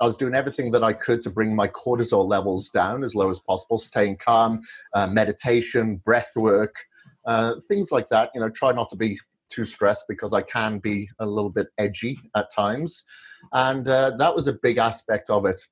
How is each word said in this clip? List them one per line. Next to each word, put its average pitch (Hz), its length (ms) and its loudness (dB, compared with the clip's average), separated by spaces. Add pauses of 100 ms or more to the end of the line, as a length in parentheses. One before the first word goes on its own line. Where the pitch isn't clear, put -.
I 117 40 4
was 113 100 0
doing 131 200 -2
everything 135 360 -2
that 117 120 4
I 110 100 4
could 117 280 -2
to 110 100 -8
bring 107 240 0
my 104 120 2
cortisol 113 600 0
levels 95 420 -2
down 101 340 -2
as 107 120 -6
low 95 140 2
as 90 100 -4
possible, 95 400 -2
staying 101 380 -2
calm, 113 440 2 (320)
uh, 101 140 2
meditation, 110 1000 0
breath 117 300 2
work, 107 400 2 (500)
uh, 117 300 0 (120)
things 202 240 0
like 123 180 0
that. 113 260 4
You 123 60 -6
know, 110 80 0
try 131 220 2
not 120 180 -2
to - 60 -14
be 101 240 -2 (300)
too 113 160 -6
stressed - 420 0
because 104 240 -8
I 104 120 2
can 110 340 -4
be 104 320 -4 (100)
a 110 60 -6
little 104 240 -2
bit 98 200 -2 (100)
edgy 107 400 -4 (160)
at 104 180 -2
times. 117 500 -4 (480)
And, 131 360 0
uh, 135 320 4
that 160 160 4
was 147 120 -2
a 127 60 0
big 117 240 0
aspect 113 540 -2
of 101 160 2
it. 95 120 -2 (120)